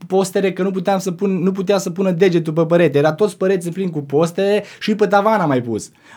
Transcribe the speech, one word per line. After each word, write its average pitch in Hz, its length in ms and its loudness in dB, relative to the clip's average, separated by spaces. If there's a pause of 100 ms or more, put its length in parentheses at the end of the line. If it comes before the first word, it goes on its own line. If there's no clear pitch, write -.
postere 190 460 0
că 185 100 -4
nu 190 80 -2
puteam 190 280 -2
să 190 140 -6
pun, 196 180 -2 (120)
nu 190 100 0
putea 190 260 0
să 190 120 -6
pună 190 200 -2
degetul 170 420 2
pe 165 140 2
părete. 160 320 4
Era 151 140 4
toți 208 240 -2
păreții 190 340 -2
plini 180 200 -4
cu 156 100 -6
postere 170 640 0 (160)
și 214 140 -2
pe 208 120 2
tavan 202 340 2
am 165 80 0
mai 131 120 0
pus. 113 300 -6 (260)